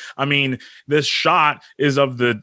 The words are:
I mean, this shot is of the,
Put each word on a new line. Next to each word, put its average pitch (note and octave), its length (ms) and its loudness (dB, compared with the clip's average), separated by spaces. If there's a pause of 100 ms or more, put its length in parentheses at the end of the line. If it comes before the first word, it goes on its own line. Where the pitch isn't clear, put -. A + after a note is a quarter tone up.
(160)
I C3+ 100 -2
mean, C#3 340 -2 (260)
this D3 220 0
shot D#3+ 560 0 (120)
is C#3 220 0
of C3 200 0
the, A#2+ 240 0